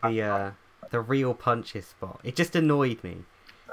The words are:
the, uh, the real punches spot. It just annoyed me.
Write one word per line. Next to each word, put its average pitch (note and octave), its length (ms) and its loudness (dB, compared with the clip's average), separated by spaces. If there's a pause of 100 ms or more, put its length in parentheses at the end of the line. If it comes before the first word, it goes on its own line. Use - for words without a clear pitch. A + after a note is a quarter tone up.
the, A2+ 200 2
uh, G2+ 280 0 (400)
the A#2+ 100 0
real B2+ 340 0
punches A#2 540 -2
spot. - 360 -12
It B2 120 -8
just E3+ 180 0
annoyed C#3+ 480 2
me. F2+ 220 -10 (480)